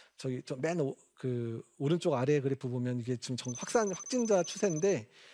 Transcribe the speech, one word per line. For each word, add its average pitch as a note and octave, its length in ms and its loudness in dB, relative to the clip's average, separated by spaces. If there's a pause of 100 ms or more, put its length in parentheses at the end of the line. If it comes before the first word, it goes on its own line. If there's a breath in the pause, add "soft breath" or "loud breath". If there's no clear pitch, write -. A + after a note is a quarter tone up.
(160 loud breath)
저기 C3 260 -6
저 C#3+ 140 -8
맨 D#3+ 240 0
오-, C3+ 160 0 (180)
그 A#2+ 480 -4 (160)
오른쪽 D#3+ 360 2
아래 C3+ 260 4
그래프 C3+ 280 -2
보면 B2 300 -2
이게 A#2+ 180 -2
지금 B2 200 -6
정-, B2 200 -6
확산, G#3+ 360 0
확진자 G#3+ 500 2
추세인데 E3+ 640 0 (260 loud breath)